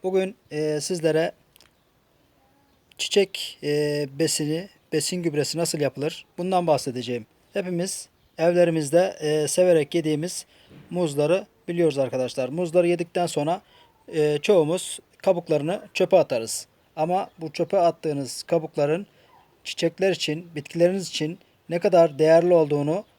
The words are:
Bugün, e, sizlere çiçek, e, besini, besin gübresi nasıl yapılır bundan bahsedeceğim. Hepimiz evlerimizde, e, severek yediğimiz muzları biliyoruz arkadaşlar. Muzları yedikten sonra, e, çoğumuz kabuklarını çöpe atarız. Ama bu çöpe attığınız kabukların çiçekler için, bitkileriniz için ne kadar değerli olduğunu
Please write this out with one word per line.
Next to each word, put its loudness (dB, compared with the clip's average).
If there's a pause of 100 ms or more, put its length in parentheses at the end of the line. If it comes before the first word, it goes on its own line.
Bugün, -2 (140)
e, -2
sizlere 0 (1700)
çiçek, -4
e, -2 (120)
besini, -2 (240)
besin -2
gübresi -2
nasıl -2
yapılır -4 (120)
bundan -2
bahsedeceğim. -2 (260)
Hepimiz -6 (300)
evlerimizde, 2
e, 0
severek 4
yediğimiz -2 (440)
muzları 0 (220)
biliyoruz 0
arkadaşlar. -2
Muzları 0
yedikten -2
sonra, -2 (520)
e, 2
çoğumuz 2 (200)
kabuklarını 0 (120)
çöpe 4
atarız. -2 (300)
Ama -2
bu -10
çöpe -2
attığınız -2
kabukların -2 (580)
çiçekler 0
için, -6
bitkileriniz 0
için -6 (300)
ne -4
kadar 4
değerli 6
olduğunu 2 (140)